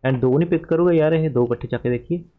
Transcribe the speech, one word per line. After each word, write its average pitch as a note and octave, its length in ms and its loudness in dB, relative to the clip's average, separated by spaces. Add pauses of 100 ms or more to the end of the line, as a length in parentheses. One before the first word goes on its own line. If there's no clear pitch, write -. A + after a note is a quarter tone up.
And C3 120 0
ਦੋ C3 180 2
ਨਹੀਂ E3+ 100 0
ਪਿਕ E3 180 -2
ਕਰੂਗਾ E3+ 260 2
ਯਾਰ D#3 200 4
ਇਹ, D#3+ 180 0
ਦੋ B2 140 2
ਇਕੱਠੇ A#2+ 240 -6
ਚੱਕ A#2+ 140 -6
ਕੇ B2 80 -2
ਦੇਖੀਏ। D#3 340 -4 (140)